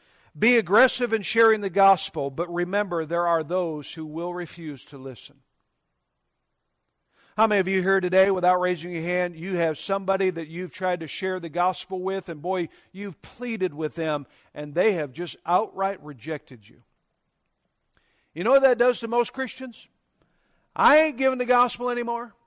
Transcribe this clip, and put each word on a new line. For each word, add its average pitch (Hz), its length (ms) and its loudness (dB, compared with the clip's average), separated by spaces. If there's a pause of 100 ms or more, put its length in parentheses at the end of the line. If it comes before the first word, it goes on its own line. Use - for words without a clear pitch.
(400)
Be 240 160 4
aggressive 220 560 4
in 214 120 -2
sharing 220 360 4
the 202 100 -4
gospel, 170 600 2
but 165 240 -4
remember 175 520 -2
there 170 220 0
are 165 160 2
those 160 520 -4
who 160 100 -8
will 170 280 -6
refuse 165 520 -10
to 143 120 -18
listen. 131 440 -14 (2000)
How 220 100 4
many 208 140 2
of 175 80 0
you 190 120 2
here 190 200 2
today, 185 280 4
without 180 300 4
raising 180 320 -2
your 165 120 -6
hand, 180 340 -2
you 180 180 -6
have 165 220 0
somebody 190 540 0
that 160 180 -8
you've 170 240 -8
tried 180 260 -2
to 160 80 -8
share 185 320 -6
the 165 100 -10
gospel 180 520 -2
with, 190 260 -4
and 156 140 -10
boy, 180 260 -4 (240)
you've 196 300 -12
pleaded 202 520 -6
with 151 220 -6
them, 151 320 -4 (260)
and 147 220 -12
they 202 180 4
have 147 200 -4
just 170 320 -10
outright 190 580 -2
rejected 135 640 -12
you? 117 160 -20 (1500)
You 170 100 -8
know 226 80 4
what 269 120 6
that 254 140 6
does 247 220 4
to 226 80 -8
most 240 240 0
Christians? 262 560 -10 (880)
"I 262 240 6
ain't 302 180 2
giving 262 200 2
the 247 80 -2
gospel 247 440 2
anymore. 233 460 -6 (120)